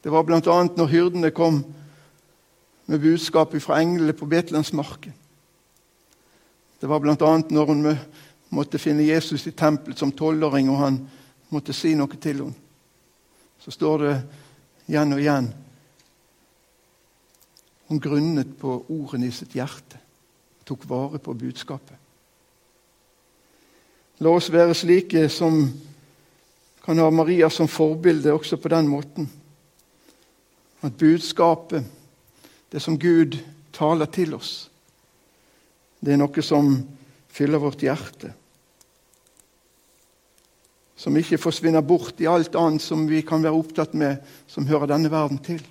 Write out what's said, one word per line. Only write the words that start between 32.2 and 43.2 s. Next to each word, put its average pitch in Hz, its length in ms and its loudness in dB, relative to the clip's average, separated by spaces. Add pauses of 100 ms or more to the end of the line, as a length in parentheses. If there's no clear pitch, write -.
det 147 100 -8
som 160 180 -2
Gud 165 360 4 (380)
taler 156 320 0
til 160 320 -4
oss, - 320 -14 (1300)
det 143 140 0
er 143 80 4
noe 143 240 -2
som 143 300 2 (580)
fyller 143 280 0
vårt 139 240 -4
hjerte. - 460 -6 (2750)
Som 143 200 -2
ikke 165 200 0
forsvinner 160 480 0
bort 175 360 0
i 160 80 0
alt 165 280 0
annet 160 240 2
som 160 240 -4
vi 156 160 0